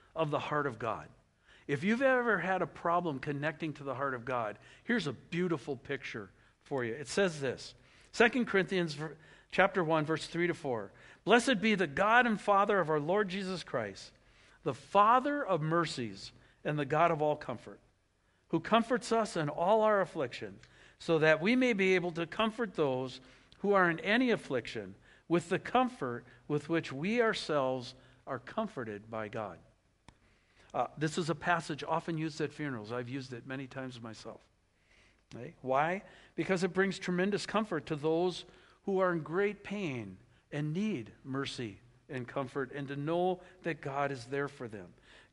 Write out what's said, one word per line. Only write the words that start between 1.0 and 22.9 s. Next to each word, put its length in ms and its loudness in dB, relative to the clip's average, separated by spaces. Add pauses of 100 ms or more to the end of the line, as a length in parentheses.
If 160 -2
you've 180 2
ever 360 4
had 240 0
a 60 0
problem 520 0
connecting 540 -4
to 100 -16
the 120 -4
heart 180 -2
of 100 -6
God, 340 -2 (280)
here's 220 0
a 60 -2
beautiful 600 -2
picture 540 -8 (320)
for 240 -2
you. 80 -2
It 160 -10
says 320 0
this, 320 -6 (400)
Second 320 4
Corinthians 480 0
ver-, 240 -8 (340)
chapter 320 4
one, 220 2
verse 220 -2
three 200 -2
to 60 0
four. 400 -6 (320)
"Blessed 340 6
be 160 4
the 120 2
God 380 4
and 140 2
Father 400 4
of 100 2
our 120 4
Lord 260 2
Jesus 340 -6
Christ, 520 -6 (500)
the 100 -2
Father 720 4
of 160 0
mercies 720 -2 (320)
and 160 -2
the 60 0
God 260 4
of 100 0
all 140 2
comfort, 440 -10 (680)
who 140 -2
comforts 500 2
us 240 0
in 140 0
all 320 4
our 180 4
affliction, 560 -4 (440)
so 200 2
that 220 6
we 160 4
may 160 4
be 220 4
able 160 2
to 140 -4
comfort 500 -2
those 440 0 (400)